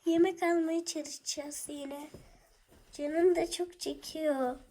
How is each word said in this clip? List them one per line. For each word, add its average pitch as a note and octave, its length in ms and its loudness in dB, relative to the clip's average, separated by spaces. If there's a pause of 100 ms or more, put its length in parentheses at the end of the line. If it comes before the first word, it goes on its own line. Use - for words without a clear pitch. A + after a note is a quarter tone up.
yemek E4+ 380 4
almaya E4+ 420 2
çalışacağız D4 840 -8
yine. C#4+ 420 -10 (840)
Canım E4 440 4
da E4+ 140 0
çok - 300 -6
çekiyor. C#4+ 760 -2 (140)